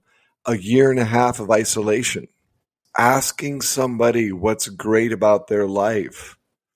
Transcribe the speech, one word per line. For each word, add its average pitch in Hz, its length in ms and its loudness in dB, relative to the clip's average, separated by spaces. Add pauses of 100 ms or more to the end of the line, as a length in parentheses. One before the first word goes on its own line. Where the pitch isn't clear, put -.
(460)
a 117 120 -2
year 127 340 4
and 127 80 0
a 117 60 0
half 120 340 2
of 104 100 -4
isolation. 110 760 -2 (680)
Asking 135 640 0
somebody 120 720 0
what's 104 360 -2
great 110 460 0
about 104 340 2
their 104 180 0
life, 101 720 -4 (380)